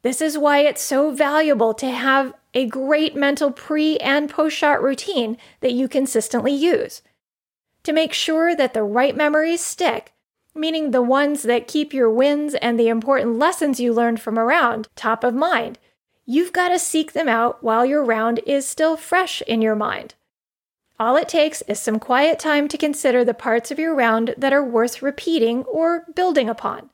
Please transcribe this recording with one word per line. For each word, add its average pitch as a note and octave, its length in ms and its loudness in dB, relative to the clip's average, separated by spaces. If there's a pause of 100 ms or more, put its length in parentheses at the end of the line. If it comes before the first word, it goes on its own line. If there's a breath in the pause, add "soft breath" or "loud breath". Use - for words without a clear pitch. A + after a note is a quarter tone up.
This B3+ 180 -4
is D#4 160 -2
why C#4+ 220 4
it's D4 220 2
so C#4+ 280 0
valuable C#4+ 640 2
to C4 160 -6
have C4 460 0 (180)
a B3+ 140 0
great C#4+ 480 0
mental C#4+ 360 0
pre- D#4 460 0
and D4 320 0
post-shot D4+ 500 0
routine B3+ 580 -2 (240 loud breath)
that B3+ 100 2
you B3 160 0
consistently B3 680 0
use. D4+ 480 0 (840)
To D#4 100 -2
make D#4 200 2
sure E4 420 0
that C4 200 -2
the A3 80 0
right A3+ 320 0
memories D#4 460 0
stick, - 520 -4 (400)
meaning D#4 380 -2
the B3 100 2
ones C#4+ 420 0
that A#3+ 240 0
keep D4 260 -4
your B3 180 2
wins D4 440 0
and A#3 240 0
the A3+ 100 4
important A3+ 500 0
lessons D4+ 400 0
you A#3+ 120 0
learned A#3 280 0
from A3+ 180 -4
a A3+ 80 2
round A#3+ 500 0
top A3+ 280 -2
of B3 100 0
mind, D4 460 -2 (480)
you've D#4+ 260 0
got F4+ 160 0
to F4+ 80 2
seek D#4 360 -2
them E4 160 -2
out A#3 340 0
while A3+ 220 2
your D4 180 0
round A#3 420 0
is C#4 220 0
still D#4+ 300 0
fresh F4+ 460 -2
in A3+ 200 0
your A3 120 2
mind. - 380 -6 (840)
All A#3 160 2
it E4 140 0
takes D#4 380 0
is - 120 -4
some - 200 -2
quiet D4 400 2
time D4 300 0
to D#4+ 60 -2
consider C#4+ 480 2
the A3+ 120 2
parts A#3 340 -2
of C#4+ 80 -6
your D#4+ 160 -2
round A#3 420 2
that C4+ 160 0
are C#4 120 4
worth A#3+ 400 -2
repeating C4 600 0
or E4 500 -2
building D4+ 340 2
upon. - 440 -8